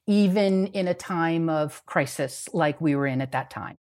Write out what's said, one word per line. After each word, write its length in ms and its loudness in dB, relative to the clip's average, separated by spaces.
even 580 4
in 220 -2
a 60 2
time 540 0
of 380 -2
crisis 640 -4
like 280 0
we 160 2
were 100 0
in 140 -2
at 100 -4
that 180 -4
time. 280 -12